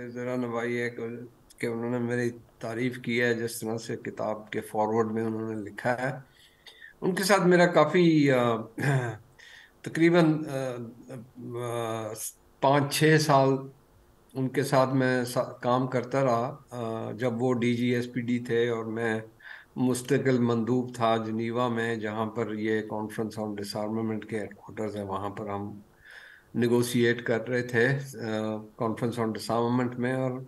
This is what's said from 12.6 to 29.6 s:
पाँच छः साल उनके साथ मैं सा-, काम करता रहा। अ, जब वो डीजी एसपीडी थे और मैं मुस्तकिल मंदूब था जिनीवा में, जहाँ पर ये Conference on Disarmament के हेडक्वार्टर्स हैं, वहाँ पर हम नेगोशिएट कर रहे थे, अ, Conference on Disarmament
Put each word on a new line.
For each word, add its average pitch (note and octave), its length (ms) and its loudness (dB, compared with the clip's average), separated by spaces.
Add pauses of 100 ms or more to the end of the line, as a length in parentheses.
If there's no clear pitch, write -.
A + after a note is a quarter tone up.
पाँच C#3 320 6
छः D#3 240 6
साल C3+ 520 4 (640)
उनके C3 280 0
साथ C3 300 4
मैं B2+ 320 2
सा-, - 380 -4
काम B2+ 240 2
करता C3 340 0
रहा। B2+ 500 0
अ, A2+ 420 -6
जब A2+ 240 -2
वो B2+ 160 2
डीजी A#2+ 400 2
एसपीडी A#2+ 460 -2
थे A#2+ 300 0
और A2+ 160 -2
मैं A2 380 -2 (540)
मुस्तकिल B2+ 600 2
मंदूब A#2+ 520 0
था A2+ 340 2
जिनीवा A#2 440 -2
में, A2+ 300 -2
जहाँ G#2+ 260 -4
पर G#2+ 300 -4
ये G#2+ 380 -2
Conference G#2+ 460 -6
on G#2+ 160 -4
Disarmament G#2+ 720 -4
के A2 80 -6
हेडक्वार्टर्स G#2 580 -10
हैं, G#2 80 -6
वहाँ G2 260 -6
पर G#2 200 -10
हम G2+ 340 -8 (720)
नेगोशिएट A#2+ 640 2
कर A2+ 200 0
रहे B2 220 -2
थे, A#2+ 300 2
अ, A2 680 -4 (220)
Conference A2+ 360 -2
on A2 140 0
Disarmament A#2+ 600 0